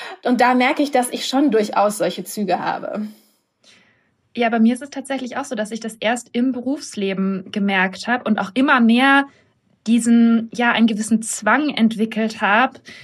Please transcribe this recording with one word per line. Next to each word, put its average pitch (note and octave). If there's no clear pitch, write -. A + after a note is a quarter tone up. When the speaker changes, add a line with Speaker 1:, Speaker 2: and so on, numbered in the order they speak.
Speaker 1:
Und B3
da B3
merke B3+
ich, C#4+
dass B3
ich -
schon C#4+
durchaus G#3
solche F3+
Züge F#3+
habe. F#3
Speaker 2:
Ja, A#3
bei A#3
mir A3+
ist B3+
es C#4+
tatsächlich C4
auch C#4
so, C4
dass G#3
ich A3+
das A3
erst A#3
im B3+
Berufsleben G3
gemerkt G3
habe -
und G#3+
auch G3
immer C4
mehr C4
diesen, A#3
ja, A#3+
einen A3+
gewissen A3
Zwang B3+
entwickelt A3
habe. A3